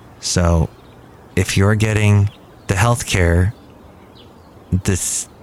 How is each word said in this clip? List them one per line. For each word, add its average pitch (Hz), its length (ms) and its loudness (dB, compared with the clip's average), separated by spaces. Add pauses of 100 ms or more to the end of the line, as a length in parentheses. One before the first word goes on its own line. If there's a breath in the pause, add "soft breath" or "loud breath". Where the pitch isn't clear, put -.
(200)
So, 85 500 0 (680)
if - 200 -2
you're 101 200 4
getting 104 560 2 (360)
the 101 60 -2
healthcare, 95 800 0 (1300)
this, - 460 -6 (120)